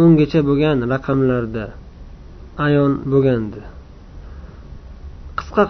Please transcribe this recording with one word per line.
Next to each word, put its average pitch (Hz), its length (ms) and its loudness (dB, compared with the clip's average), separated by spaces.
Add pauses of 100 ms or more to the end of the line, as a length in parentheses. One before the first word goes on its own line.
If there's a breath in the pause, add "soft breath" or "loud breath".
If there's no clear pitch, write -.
o'ngacha 160 380 6 (100)
bo'lgan 143 280 2 (160)
raqamlarda 123 720 0 (1000)
ayon 143 260 4 (200)
bo'lgandi. 120 500 2 (1800 loud breath)
Qisqa - 300 0